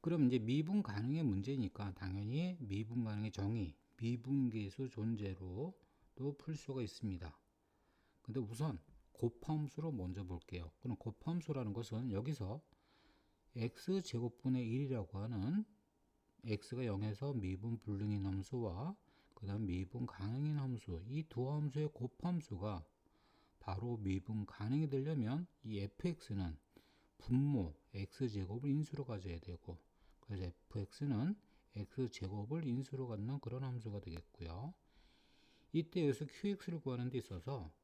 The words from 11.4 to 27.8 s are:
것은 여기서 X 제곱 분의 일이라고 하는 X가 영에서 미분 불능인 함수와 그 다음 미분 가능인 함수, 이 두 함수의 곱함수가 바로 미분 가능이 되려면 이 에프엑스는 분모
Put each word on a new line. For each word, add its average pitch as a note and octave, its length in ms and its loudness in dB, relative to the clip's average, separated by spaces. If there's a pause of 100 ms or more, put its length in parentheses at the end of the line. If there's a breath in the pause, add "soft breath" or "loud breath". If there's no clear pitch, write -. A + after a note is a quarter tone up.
것은 A#2 380 0
여기서 A#2 500 0 (920 soft breath)
X F3 460 2
제곱 A#2+ 380 -2
분의 B2+ 280 4
일이라고 A#2+ 520 0
하는 A#2 440 2 (800)
X가 A#2 420 0
영에서 G#2+ 480 2
미분 G#2 460 0
불능인 G#2 460 2
함수와 G2+ 720 0 (360 soft breath)
그 - 120 -10
다음 G2+ 220 0
미분 F#2+ 380 0
가능인 C3 520 0
함수, A2+ 500 -2
이 D3 220 -2
두 B2+ 220 0
함수의 D3+ 420 2
곱함수가 G#2+ 880 -2 (760 soft breath)
바로 A2 380 -2
미분 G2 480 0
가능이 C3+ 440 0
되려면 C#3 560 2 (180)
이 G#2+ 160 -2
에프엑스는 G2 800 -2 (600 loud breath)
분모 B2 580 4 (180)